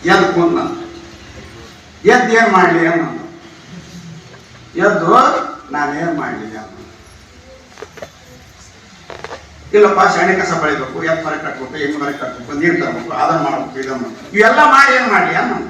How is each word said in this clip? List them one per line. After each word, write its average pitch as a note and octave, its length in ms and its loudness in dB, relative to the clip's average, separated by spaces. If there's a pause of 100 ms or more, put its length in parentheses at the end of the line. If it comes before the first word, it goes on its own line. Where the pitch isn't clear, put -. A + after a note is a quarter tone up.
(100)
ಎದ್ದು G4 240 4
ಕುಂತ E4+ 200 2
ನಾನು. - 300 -4 (1200)
"ಎದ್ದು A3+ 280 4
ಏನ್ A3+ 160 4
ಮಾಡ್ಲಿ?" E3 340 4
ಅನ್ನ. - 320 -2 (1600)
"ಎದ್ದು F3 320 2 (640)
ನಾನೇನ್ D3 460 -4
ಮಾಡ್ಲಿ?" A2+ 380 -8
ಅನ್ನ. - 120 -16 (3000)
"ಇಲ್ಲಪ್ಪ, G3 260 6
ಶಾಣೆ F#3 340 2
ಕಸ F3+ 180 -2
ಬಳಿಬೇಕು, D3+ 520 -4
ಎತ್ತು D#3+ 220 -2
ಮರ D3+ 80 -4
ಕಟ್ಬೇಕು, C3 400 -10
ಹೆಣ್ಣು D3 240 -4
ಮರ C#3+ 120 -4
ಕಟ್ಬೇಕು, B2+ 420 -10
ನೀರ್ E3+ 300 0
ತರ್ಬೇಕು, - 280 -6
ಅದನ್ನ D#3+ 380 0
ಮಾಡ್ಬೇಕು, C3+ 320 -6
ಇದನ್ನ C3 220 -6
ಮಾಡ್ಬೇಕು. A2+ 340 -10
ಇವೆಲ್ಲ A3+ 220 6
ಮಾಡಿ C4+ 380 6
ಏನ್ A#3 160 0
ಮಾಡ್ಲಿ?" F#3 240 2
ಅನ್ನ. - 160 -2 (180)